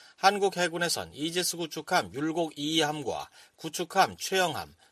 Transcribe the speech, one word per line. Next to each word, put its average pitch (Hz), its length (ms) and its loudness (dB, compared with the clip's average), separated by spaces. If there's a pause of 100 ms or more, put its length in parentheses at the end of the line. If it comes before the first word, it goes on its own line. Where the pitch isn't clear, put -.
(180)
한국 196 400 4
해군에선 165 560 0
이지스 170 420 -2
구축함 160 580 -2
율곡 156 440 -2
이함과 147 720 -2 (260)
구축함 160 640 0
최영함, 151 580 -2 (160)